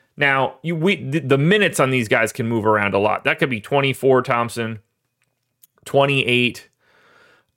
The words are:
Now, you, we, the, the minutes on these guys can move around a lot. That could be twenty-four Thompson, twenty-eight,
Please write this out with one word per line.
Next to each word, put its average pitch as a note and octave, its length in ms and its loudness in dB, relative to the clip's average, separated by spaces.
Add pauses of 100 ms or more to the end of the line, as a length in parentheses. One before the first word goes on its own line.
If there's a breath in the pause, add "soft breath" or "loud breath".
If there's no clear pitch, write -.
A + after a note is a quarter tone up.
(180)
Now, C3+ 440 0
you, E3+ 140 -6
we, E3 220 0
the, C3+ 220 -6
the C3 180 2
minutes F3 420 2
on C3+ 100 2
these B2 200 -2
guys A2+ 240 0
can A2+ 140 -6
move A2+ 180 -2
around G#2 280 2
a G2 60 2
lot. G2+ 240 0
That D#3 160 -2
could D3+ 100 0
be A2 120 -6
twenty-four C3+ 640 2
Thompson, A#2 560 -4 (1040)
twenty-eight, C3 840 0 (880 soft breath)